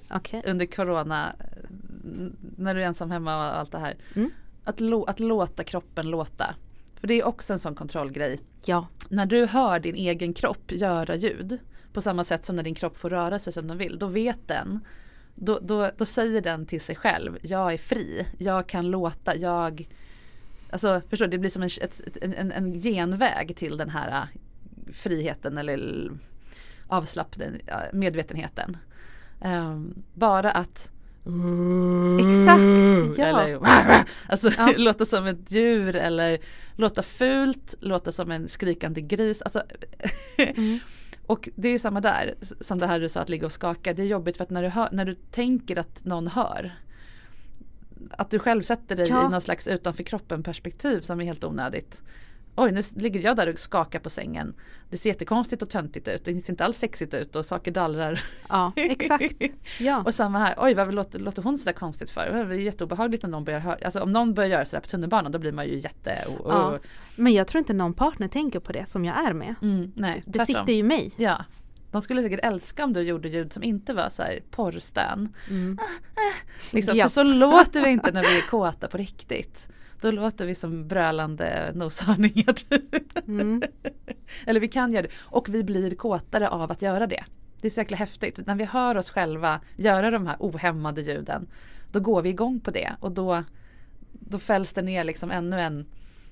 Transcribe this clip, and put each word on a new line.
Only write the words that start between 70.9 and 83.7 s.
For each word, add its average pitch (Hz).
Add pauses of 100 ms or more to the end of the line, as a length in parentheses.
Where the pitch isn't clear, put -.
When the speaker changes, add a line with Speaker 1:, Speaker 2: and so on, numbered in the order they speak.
Speaker 2:
Ja. 190 (460)
De 208
skulle 254
säkert 196
älska 220
om 262
du 180
gjorde 170
ljud 160
som 214
inte 226
var 185
så -
här - (100)
porrstön. 202 (160)
Speaker 1:
Mm. 190 (920)
Speaker 2:
Liksom, 220
Speaker 1:
Ja. 214
Speaker 2:
för -
så 285
låter 285
vi 269
inte 220
när 185
vi 180
är -
kåta 185
på -
riktigt. - (320)
Då 220
låter 214
vi 185
som 165
brölande 160
noshörningar. 208 (760)
Speaker 1:
Mm. 214 (420)